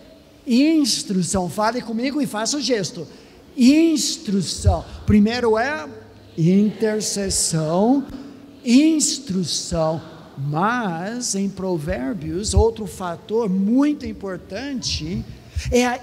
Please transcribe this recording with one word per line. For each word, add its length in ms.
Instrução. 1000
Fale 320
comigo 400
e 60
faça 320
o 20
gesto. 480
Instrução. 1300
Primeiro 540
é 280
intercessão, 1700
instrução. 1400
Mas 1000
em 120
Provérbios, 1080
outro 320
fator 600
muito 600
importante 1160
é 160
a 180